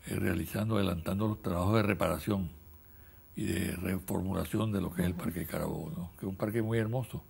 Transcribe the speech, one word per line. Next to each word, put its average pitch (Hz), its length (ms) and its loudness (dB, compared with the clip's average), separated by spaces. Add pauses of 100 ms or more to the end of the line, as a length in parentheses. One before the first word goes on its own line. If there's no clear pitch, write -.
eh, 107 80 -2
realizando, 98 600 0
adelantando 95 520 2
los 107 140 -2
trabajos 92 320 2
de 113 80 8
reparación 95 680 2 (840)
y 107 100 -4
de 95 280 0
reformulación 95 1000 -2
de 98 80 2
lo 90 140 -2
que 90 80 0
es 87 60 4
el 90 60 2
Parque 87 300 -4
Carabobo, 80 460 -4
¿no? 87 280 -6
Que - 60 -8
es 98 60 -2
un 95 60 -4
parque 110 260 0
muy 113 160 2
hermoso 113 520 -2